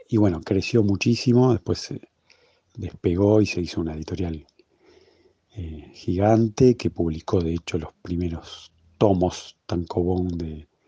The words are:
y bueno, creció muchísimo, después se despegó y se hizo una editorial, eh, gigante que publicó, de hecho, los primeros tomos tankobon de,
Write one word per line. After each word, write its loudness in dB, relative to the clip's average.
y 0
bueno, 2
creció 0
muchísimo, 2
después -4
se -12
despegó 2
y 4
se -4
hizo -6
una -4
editorial, -8
eh, -14
gigante 4
que -4
publicó, -2
de -2
hecho, -6
los -10
primeros -8
tomos 0
tankobon -2
de, -8